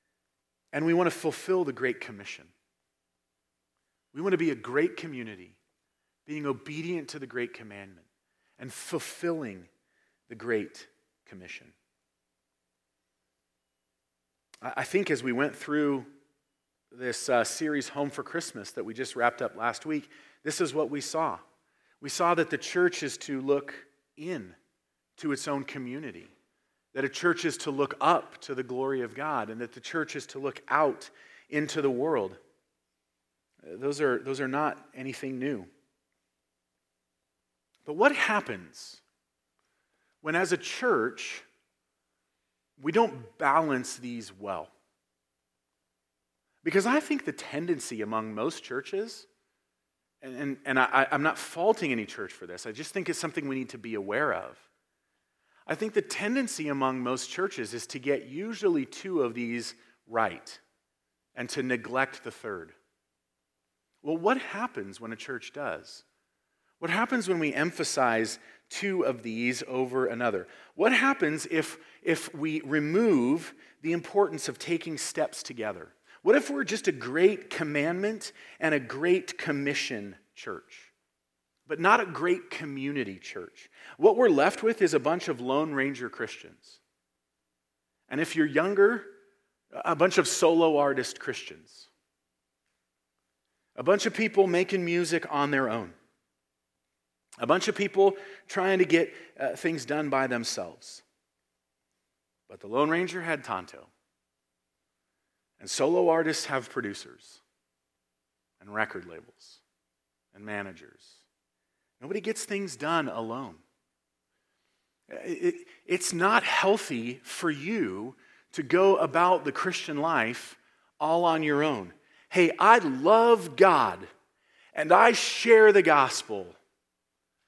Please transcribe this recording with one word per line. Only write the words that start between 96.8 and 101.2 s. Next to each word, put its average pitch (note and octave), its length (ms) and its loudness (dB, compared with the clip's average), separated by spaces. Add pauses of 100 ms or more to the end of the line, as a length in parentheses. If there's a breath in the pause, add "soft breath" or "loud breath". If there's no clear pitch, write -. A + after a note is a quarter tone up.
A A#2+ 60 -4
bunch D#3 200 2
of G#3+ 80 0
people G3 400 4 (320 loud breath)
trying F#3+ 320 0
to F#3 60 6
get, E3 280 4 (260 loud breath)
uh, - 180 -4
things D#3+ 280 -2
done D3 240 -2
by C3+ 200 2
themselves. A2+ 760 -6 (1500)